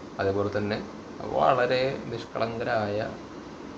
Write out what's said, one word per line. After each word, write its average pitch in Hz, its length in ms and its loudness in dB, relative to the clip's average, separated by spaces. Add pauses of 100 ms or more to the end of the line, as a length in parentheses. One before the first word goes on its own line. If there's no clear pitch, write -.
(200)
അതേപോലെ 98 380 2
തന്നെ 104 240 0 (380)
വളരെ 127 840 4
നിഷ്കളങ്കരായ, 113 1040 0 (680)